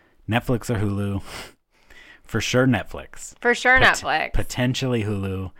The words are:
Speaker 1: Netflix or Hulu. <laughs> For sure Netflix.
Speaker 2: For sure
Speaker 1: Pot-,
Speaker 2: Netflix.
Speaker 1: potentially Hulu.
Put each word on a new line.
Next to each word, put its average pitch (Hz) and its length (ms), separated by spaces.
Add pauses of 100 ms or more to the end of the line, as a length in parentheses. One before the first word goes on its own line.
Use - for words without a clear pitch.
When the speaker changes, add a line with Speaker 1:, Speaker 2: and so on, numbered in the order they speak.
(300)
Speaker 1:
Netflix 117 400
or 113 100
Hulu. 101 440 (540)
<laughs> - 480
For 110 160
sure 127 260
Netflix. - 720
Speaker 2:
For 240 160
sure 254 240
Speaker 1:
Pot-, 202 160
Speaker 2:
Netflix. - 380
Speaker 1:
potentially 123 720
Hulu. 98 540